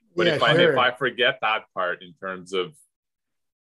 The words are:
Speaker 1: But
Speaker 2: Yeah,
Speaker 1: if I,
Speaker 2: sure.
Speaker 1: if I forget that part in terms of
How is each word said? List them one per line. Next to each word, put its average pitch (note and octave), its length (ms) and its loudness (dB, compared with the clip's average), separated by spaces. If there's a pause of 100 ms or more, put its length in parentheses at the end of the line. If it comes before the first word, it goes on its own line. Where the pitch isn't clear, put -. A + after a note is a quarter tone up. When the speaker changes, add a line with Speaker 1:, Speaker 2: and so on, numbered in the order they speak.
(160)
Speaker 1:
But F3 120 2
Speaker 2:
Yeah, D3+ 80 2
Speaker 1:
if B2 80 0
I, C3 100 4
Speaker 2:
sure. E3 200 4
Speaker 1:
if C3+ 40 0
I B2+ 140 2
forget B2 500 -2
that A2 220 -2 (100)
part F2+ 280 -4
in F2+ 200 -20
terms F#2 320 -12
of F2 200 -4 (1000)